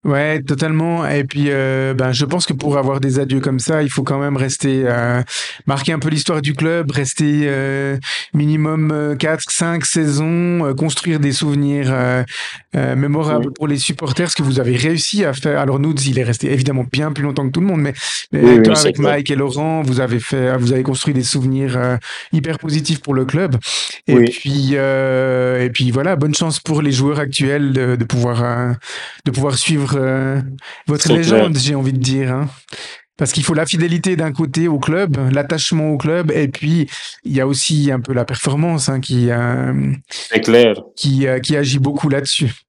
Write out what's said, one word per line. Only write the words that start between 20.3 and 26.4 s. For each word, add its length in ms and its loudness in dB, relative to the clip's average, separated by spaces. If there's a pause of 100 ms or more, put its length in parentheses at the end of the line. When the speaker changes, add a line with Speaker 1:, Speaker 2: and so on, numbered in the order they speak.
Speaker 1:
vous 160 2
avez 80 2
construit 320 0
des 80 2
souvenirs, 560 0
euh, 200 0 (360)
hyper 240 0
positifs 460 -2
pour 100 -2
le 120 2
club. 300 0 (520)
Et 80 6
Speaker 2:
Oui. 160 8
Speaker 1:
puis, 420 -2
euh, 880 0
et 60 0
puis 220 0
voilà, 240 0
bonne 180 0
chance 260 -2